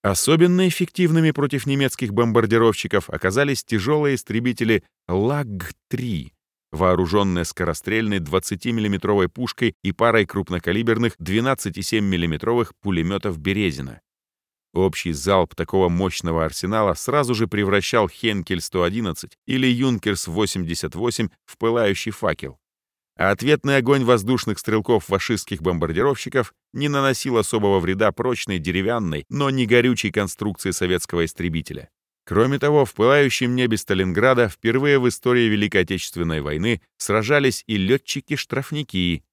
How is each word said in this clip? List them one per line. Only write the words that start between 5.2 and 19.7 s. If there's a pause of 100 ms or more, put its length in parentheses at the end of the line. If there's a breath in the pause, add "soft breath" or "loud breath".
вооруженные
скорострельной
двадцатимиллиметровой
пушкой
и
парой
крупнокалиберных
двенадцати
семь
миллиметровых
пулеметов
«Березина». (720)
Общий
залп
такого
мощного
арсенала
сразу
же
превращал
Хенкель
сто
одиннадцать
или
Юнкерс